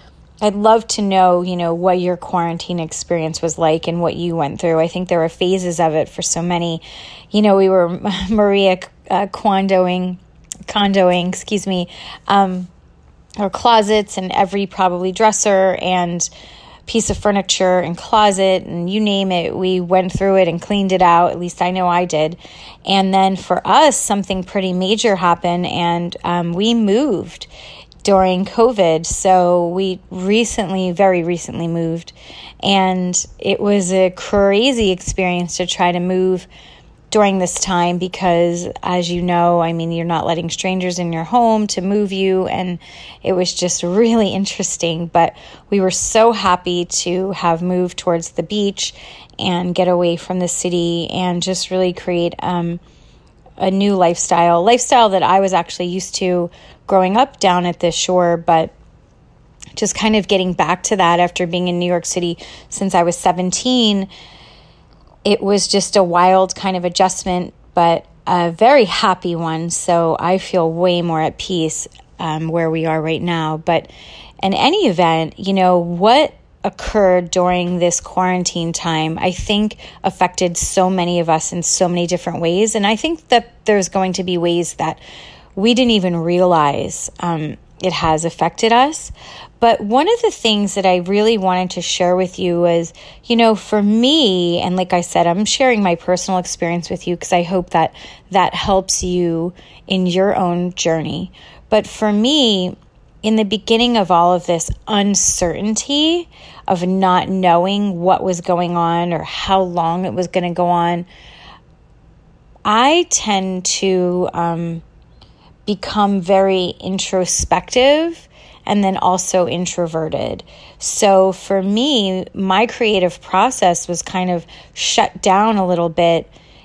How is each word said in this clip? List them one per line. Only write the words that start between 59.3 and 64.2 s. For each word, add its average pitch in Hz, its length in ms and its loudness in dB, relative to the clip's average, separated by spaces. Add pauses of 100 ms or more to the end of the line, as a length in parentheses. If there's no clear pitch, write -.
just - 200 -4
kind 214 200 0
of 202 120 0
getting 185 260 0
back 170 300 0
to - 140 -2
that 175 220 4
after 175 280 0
being 180 200 -2
in 175 120 -2
New 175 80 -2
York 175 180 -2
City 175 320 -4 (320)
since 196 240 -4
I 175 100 4
was 254 120 0
seventeen. 196 920 0 (1160)